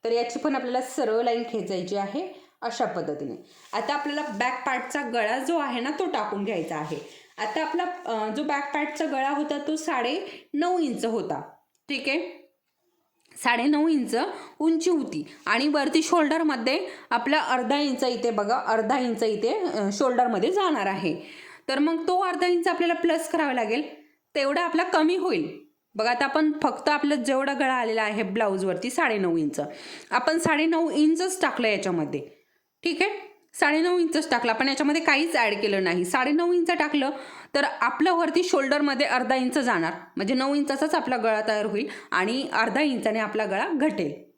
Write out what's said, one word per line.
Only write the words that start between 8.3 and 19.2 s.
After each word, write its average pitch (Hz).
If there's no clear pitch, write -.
बॅक 285
पार्टचा 302
गळा 269
होता 294
तो 311
साडेनऊ 311
इंच 240
होता, 190
ठीक 277
आहे, 277
साडेनऊ 285
इंच 254
उंची 330
होती 202
आणि 233
वरती 294
शोल्डरमध्ये 311
आपला 262
अर्धा 247
इंच 269
इथे 240
बघा, 208
अर्धा 220
इंच 233